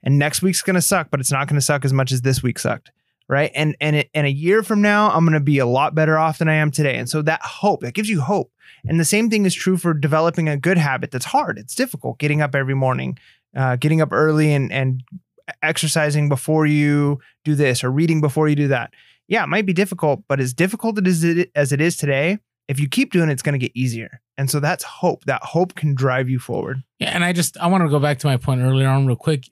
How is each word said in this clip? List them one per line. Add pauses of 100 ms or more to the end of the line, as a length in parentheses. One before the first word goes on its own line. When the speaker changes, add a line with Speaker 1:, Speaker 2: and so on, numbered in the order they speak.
Speaker 1:
And
next
week's
gonna
suck,
but
it's
not
gonna
suck
as
much
as
this
week
sucked, (360)
right?
And,
and
it,
and
a
year
from
now,
I'm
gonna
be
a
lot
better
off
than
I
am
today.
And
so
that
hope,
that
gives
you
hope. (340)
And
the
same
thing
is
true
for
developing
a
good
habit
that's
hard.
It's
difficult,
getting
up
every
morning, (380)
uh,
getting
up
early
and,
and (580)
exercising
before
you (240)
do
this
or
reading
before
you
do
that. (340)
Yeah,
it
might
be
difficult,
but
as
difficult
it
is, (100)
as
it
is
today, (280)
if
you
keep
doing
it,
it's
gonna
get
easier. (160)
And
so
that's
hope.
That
hope
can
drive
you
forward. (180)
Speaker 2:
Yeah,
and
I
just,
I
wanna
go
back
to
my
point
earlier
on
real
quick